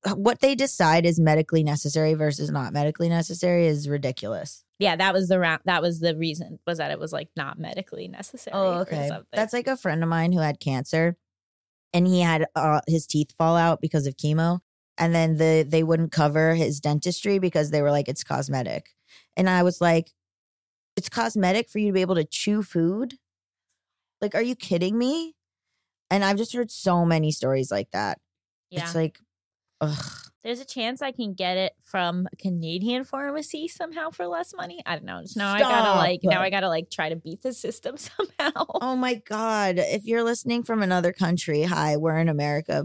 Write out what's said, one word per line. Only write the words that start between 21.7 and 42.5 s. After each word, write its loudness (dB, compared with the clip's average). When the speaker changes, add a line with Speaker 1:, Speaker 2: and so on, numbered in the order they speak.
Speaker 1:
you 2
to 0
be 2
able 2
to 2
chew -2
food? -2
Like, -2
are 2
you -2
kidding 0
me?" -2
And 2
I've 2
just -4
heard -2
so 2
many 2
stories 0
like -2
that. -4
Speaker 2:
Yeah. -6
Speaker 1:
It's -6
like, -2
ugh. -4
Speaker 2:
There's -6
a -16
chance -6
I -4
can -6
get -2
it -2
from -2
a -20
Canadian -4
pharmacy -8
somehow -8
for -8
less -6
money. -12
I -4
don't -12
know. -12
Just -12
now -2
I 0
gotta, 4
Speaker 1:
Stop. 4
Speaker 2:
like, 2
now 2
I 0
gotta, 0
like, -2
try -4
to -4
beat -12
the -4
system -8
<laughs> -
somehow. -4
Speaker 1:
Oh -2
my 0
God. 0
If 0
you're 2
listening 0
from 0
another 2
country, 0
hi, 2
we're 0
in 2
America. -2